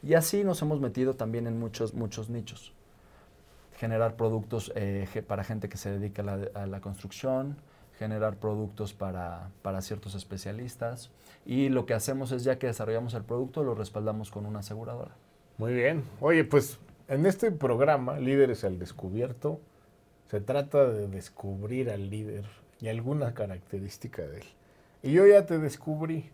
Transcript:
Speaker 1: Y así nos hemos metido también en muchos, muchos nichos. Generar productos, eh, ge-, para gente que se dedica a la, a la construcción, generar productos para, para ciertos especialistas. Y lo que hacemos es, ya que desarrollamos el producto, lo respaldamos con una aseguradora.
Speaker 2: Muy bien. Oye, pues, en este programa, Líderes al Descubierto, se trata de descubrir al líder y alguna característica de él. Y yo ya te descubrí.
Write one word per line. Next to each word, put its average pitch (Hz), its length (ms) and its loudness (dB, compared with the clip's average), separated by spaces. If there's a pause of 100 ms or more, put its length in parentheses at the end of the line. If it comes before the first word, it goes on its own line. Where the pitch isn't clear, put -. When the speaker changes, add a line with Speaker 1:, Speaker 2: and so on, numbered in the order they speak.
Speaker 1:
Y 147 100 4
así 165 300 4
nos 185 180 2
hemos 151 180 0
metido 127 360 0
también 117 320 -4
en 113 100 -2
muchos, 113 380 -4
muchos 110 340 -6
nichos. - 440 -10 (1000)
Generar 113 420 0
productos, 110 580 -2
eh, 98 360 -2
ge-, - 120 -6
para 98 200 -4
gente 101 240 -6
que 98 100 -10
se 101 120 -6
dedica 101 320 -6
a 101 40 -4
la, 98 140 -4 (140)
a 101 140 -8
la 95 120 -6
construcción, 131 800 -4 (400)
generar 107 400 -2
productos 107 560 -4
para, 90 560 -8 (140)
para 95 180 -2
ciertos 98 320 -8
especialistas. 117 960 -8 (340)
Y 135 260 2
lo 127 180 2
que 120 80 2
hacemos 131 360 -2
es, 123 120 -4
ya 127 160 2
que 131 80 -2
desarrollamos 113 480 -2
el 104 80 -6
producto, 127 400 -2
lo 123 100 0
respaldamos 107 560 -4
con 104 160 -8
una 104 140 -6
aseguradora. 113 560 -10 (440)
Speaker 2:
Muy 117 140 0
bien. 135 300 4 (180)
Oye, 156 220 8
pues, 139 340 4 (300)
en 143 180 2
este 196 240 4
programa, 139 680 2
Líderes 131 440 6
al 92 140 0
Descubierto, 117 840 -4 (680)
se 104 100 -2
trata 139 480 4
de 104 200 0
descubrir 98 800 -6
al 101 220 -6
líder 107 340 -8 (340)
y 113 100 -6
alguna 120 440 -2
característica 98 880 -8
de 73 200 -10
él. - 20 -18 (580)
Y 135 120 0
yo 185 120 10
ya 202 220 10
te 165 100 0
descubrí. 156 760 -4